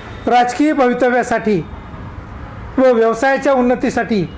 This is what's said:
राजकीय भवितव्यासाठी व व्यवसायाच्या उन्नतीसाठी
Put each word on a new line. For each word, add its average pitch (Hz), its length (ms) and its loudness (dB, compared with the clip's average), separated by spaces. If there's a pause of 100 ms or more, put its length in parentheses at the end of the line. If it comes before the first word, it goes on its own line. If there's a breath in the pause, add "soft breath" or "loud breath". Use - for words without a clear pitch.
(280)
राजकीय 247 460 2
भवितव्यासाठी 240 920 2 (1120)
व 262 40 2
व्यवसायाच्या 262 720 2
उन्नतीसाठी 240 840 0